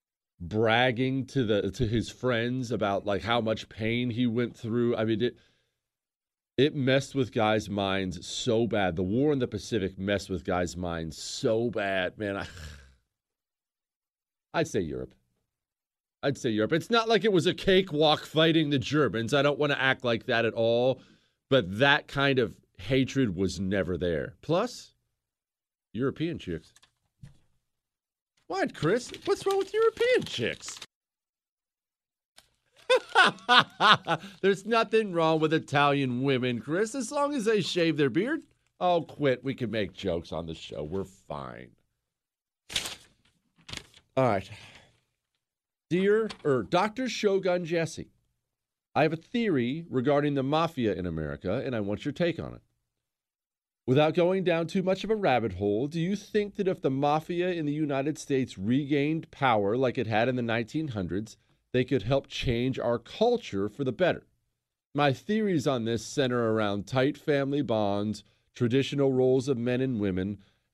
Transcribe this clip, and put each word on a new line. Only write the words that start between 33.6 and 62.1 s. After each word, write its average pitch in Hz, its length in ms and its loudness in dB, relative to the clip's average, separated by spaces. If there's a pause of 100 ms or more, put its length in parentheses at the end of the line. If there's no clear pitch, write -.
There's 196 240 0
nothing 220 460 0
wrong 160 280 2
with 156 120 2
Italian 143 680 2
women, 123 380 0
Chris, 185 340 -4
as 269 160 -6
long 285 240 0
as 226 120 -2
they 214 160 2
shave 165 340 0
their 143 140 4
beard. 254 320 0 (360)
Oh, 175 240 2
quit. 131 400 0
We 135 120 -4
can 113 160 -4
make 101 220 -2
jokes 87 400 -4
on 82 140 -6
the 82 80 -8
show. - 300 -10
We're 92 200 -4
fine. 64 640 -12 (2500)
All 131 80 4
right. 101 240 0 (1400)
Dear, 202 380 2 (120)
or 131 200 2
Doctor 214 440 0
Shogun 185 600 0
Jesse, 165 420 -4 (840)
I 127 80 4
have 160 100 2
a 160 40 -6
theory 160 720 -2
regarding 143 420 2
the 139 100 0
mafia 135 520 0
in 90 100 -4
America, 82 580 -4
and 127 140 -4
I 110 40 -2
want 101 260 -4
your 147 60 -4
take 170 280 -2
on 64 140 -10
it. 58 80 -20 (1200)
Without 151 280 4
going 180 280 2
down 165 260 0
too 190 140 -2
much 190 220 -2
of 202 60 -2
a 220 60 0
rabbit 123 360 0
hole, 104 360 0
do 165 120 -6
you 185 160 -2
think 208 380 -4
that 202 120 -2
if 185 140 -2
the 151 100 0
mafia 156 640 0
in 165 140 -4
the 147 80 -2
United 143 420 -2
States 135 400 -2
regained 139 760 0
power 110 460 2
like 127 220 0
it 113 80 0
had 113 240 2
in 127 60 -2
the 123 40 -2
nineteen 120 480 -4
hundreds, 101 480 -6 (380)
they 127 100 2
could 127 200 -2
help 135 220 0